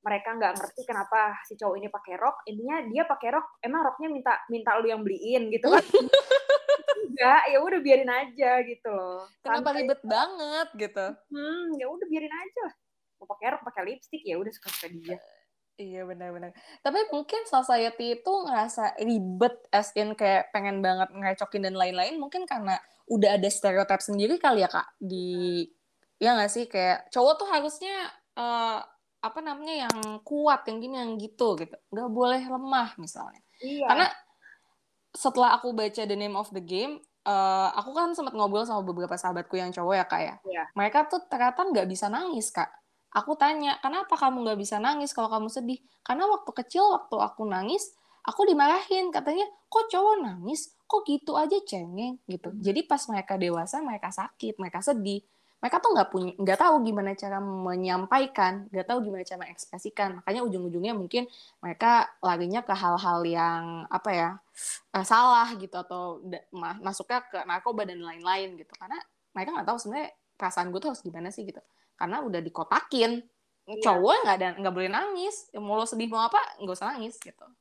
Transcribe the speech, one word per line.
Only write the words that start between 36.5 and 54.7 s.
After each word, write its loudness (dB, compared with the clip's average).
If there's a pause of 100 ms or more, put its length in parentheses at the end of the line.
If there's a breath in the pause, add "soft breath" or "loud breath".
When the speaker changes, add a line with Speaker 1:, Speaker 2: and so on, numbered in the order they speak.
Speaker 2:
the -6
Game, -4 (280)
eh, 4
aku -4
kan 2
sempat -6
ngobrol 2
sama -2
beberapa -4
sahabatku -4
yang -4
cowok 0
ya, 2
Kak, 0
ya. -6 (120)
Speaker 1:
Iya. -6 (120)
Speaker 2:
Mereka 2 (120)
tuh -2 (100)
ternyata 0
nggak 2
bisa -4
nangis, -4
Kak. -4 (440)
Aku 0
tanya, 2
"Kenapa -2
kamu 2
nggak 0
bisa -4
nangis 0
kalau 0
kamu -2
sedih?" -6 (240 soft breath)
"Karena 0
waktu 2
kecil, 0
waktu -2
aku -2
nangis, -4 (320 soft breath)
aku 0
dimarahin. 4
Katanya, 0 (240 loud breath)
'Kok 4
cowok 4
nangis? -6 (160)
Kok 2
gitu -2
aja 2
cengeng?'" -8
gitu. -8
Speaker 1:
Hmm. -10
Speaker 2:
Jadi 0
pas 2
mereka -4
dewasa, -2
mereka -6
sakit, -8
mereka -8